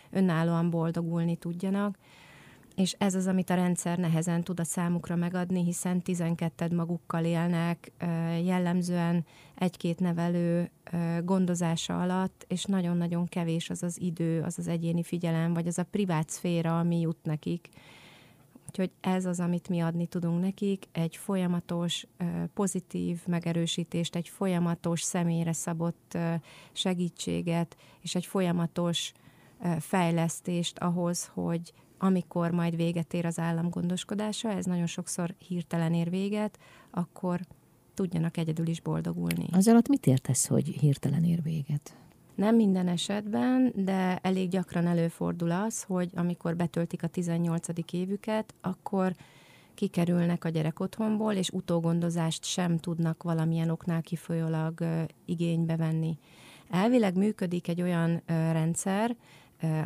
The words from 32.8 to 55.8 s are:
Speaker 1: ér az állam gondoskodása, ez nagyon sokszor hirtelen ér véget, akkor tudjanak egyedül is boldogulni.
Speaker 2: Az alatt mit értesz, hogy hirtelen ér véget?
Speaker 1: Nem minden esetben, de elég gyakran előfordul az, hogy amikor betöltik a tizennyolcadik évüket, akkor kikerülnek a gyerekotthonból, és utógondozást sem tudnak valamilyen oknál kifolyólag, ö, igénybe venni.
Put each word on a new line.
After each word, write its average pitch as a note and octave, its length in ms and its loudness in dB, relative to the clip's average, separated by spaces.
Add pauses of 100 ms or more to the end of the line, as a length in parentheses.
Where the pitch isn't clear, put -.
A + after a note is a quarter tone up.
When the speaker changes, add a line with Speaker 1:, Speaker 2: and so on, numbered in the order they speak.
Speaker 1:
ér E3+ 120 -2
az E3 120 -4
állam E3 320 0
gondoskodása, G3 800 -4
ez F#3 140 -2
nagyon F3 220 0
sokszor F3 520 -6
hirtelen E3+ 560 -2
ér E3+ 160 0
véget, G3+ 480 -2 (320)
akkor F3+ 500 -4 (540)
tudjanak E3+ 420 0
egyedül E3 300 0
is E3 140 -2
boldogulni. E3+ 720 -2
Speaker 2:
Az F#3+ 160 8
alatt A#3 200 8
mit C#4 180 2
értesz, C3 400 4
hogy C3+ 220 2
hirtelen C#3 560 2
ér E3+ 180 2
véget? D3 540 -4 (380)
Speaker 1:
Nem A3 220 4
minden F#3 320 4
esetben, A3 880 0
de F#3 460 0
elég F#3 260 2
gyakran F3 380 0
előfordul E3+ 640 0
az, G3+ 320 -2
hogy F3+ 320 -2
amikor E3+ 420 -2
betöltik E3+ 460 -2
a E3+ 40 -2
tizennyolcadik E3+ 840 -2
évüket, G3+ 680 -4
akkor F#3 540 -2 (600)
kikerülnek F3 680 0
a E3 40 -2
gyerekotthonból, G3 840 -2
és F#3+ 180 0
utógondozást E3+ 920 0
sem E3+ 340 0
tudnak E3 440 -2
valamilyen E3 480 0
oknál E3 320 -2
kifolyólag, D#3+ 800 -2
ö, E3 220 0 (220)
igénybe E3 520 0
venni. D#3+ 420 0 (520)